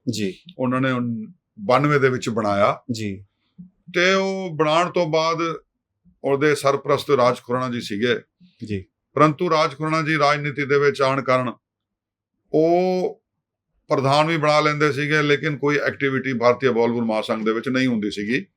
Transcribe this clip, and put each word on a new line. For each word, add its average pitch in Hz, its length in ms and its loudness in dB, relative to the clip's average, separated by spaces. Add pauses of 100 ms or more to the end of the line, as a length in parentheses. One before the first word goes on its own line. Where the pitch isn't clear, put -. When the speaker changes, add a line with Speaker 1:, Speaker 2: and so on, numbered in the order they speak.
(120)
Speaker 1:
ਜੀ। 101 220 -4 (240)
Speaker 2:
ਉਹਨਾਂ 127 220 -2
ਨੇ 135 100 0
ਉਨ-, 117 420 -4 (260)
ਬਾਨਵੇਂ 135 420 2
ਦੇ 131 80 4
ਵਿੱਚ 127 200 -2
ਬਣਾਇਆ। 107 540 0 (100)
Speaker 1:
ਜੀ। 101 320 -6 (680)
Speaker 2:
ਤੇ 180 200 2
ਉਹ 190 400 -2
ਬਣਾਉਣ 156 360 2
ਤੋਂ 175 160 0
ਬਾਅਦ 160 320 0 (880)
ਉਹਦੇ 139 300 2
ਸਰਪ੍ਰਸਤ 139 560 0
ਰਾਜ 127 320 4
ਖੁਰਾਣਾ 127 260 -4
ਜੀ 120 120 -6
ਸੀਗੇ। 104 400 -2 (460)
Speaker 1:
ਜੀ। 101 180 -6 (300)
Speaker 2:
ਪਰੰਤੂ 156 360 2
ਰਾਜ 156 240 0
ਖੁਰਾਣਾ 156 280 -2
ਜੀ 156 160 -2
ਰਾਜਨੀਤੀ 143 480 0
ਦੇ 143 120 2
ਵਿੱਚ 143 240 2
ਆਉਣ 135 200 2
ਕਾਰਨ 127 300 0 (1000)
ਉਹ 180 720 0 (640)
ਪ੍ਰਧਾਨ 135 380 2
ਵੀ 165 100 0
ਬਣਾ 151 240 2
ਲੈਂਦੇ 147 320 0
ਸੀਗੇ, 147 300 -2
ਲੇਕਿਨ 147 340 0
ਕੋਈ 143 200 0
ਐਕਟੀਵਿਟੀ 135 560 -2
ਭਾਰਤੀ 120 360 2
ਭੌਲਪੁਰ 117 360 0
ਮਹਾਸੰਘ 110 400 -2
ਦੇ 110 80 2
ਵਿੱਚ 117 160 -4
ਨਹੀਂ 131 180 0
ਹੁੰਦੀ 107 240 0
ਸੀਗੀ। 104 360 -4 (100)